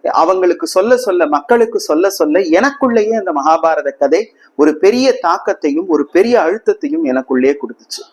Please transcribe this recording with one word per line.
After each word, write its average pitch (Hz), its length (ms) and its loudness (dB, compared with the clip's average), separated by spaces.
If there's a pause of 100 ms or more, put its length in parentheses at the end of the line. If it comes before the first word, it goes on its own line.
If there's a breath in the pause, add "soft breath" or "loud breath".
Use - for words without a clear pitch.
அவங்களுக்கு 170 600 0
சொல்ல 214 300 2
சொல்ல, 180 300 0
மக்களுக்கு 208 540 0
சொல்ல 175 300 0
சொல்ல, 156 300 0
எனக்குள்ளேயே 226 800 0
அந்த 185 140 -6
மகாபாரத 151 680 0
கதை 160 340 0 (240 soft breath)
ஒரு 151 220 2
பெரிய 240 440 2
தாக்கத்தையும் 170 640 -2
ஒரு 147 260 0
பெரிய 220 280 2
அழுத்தத்தையும் 165 640 -2
எனக்குள்ளே 131 500 0
கொடுத்துச்சு. - 580 -12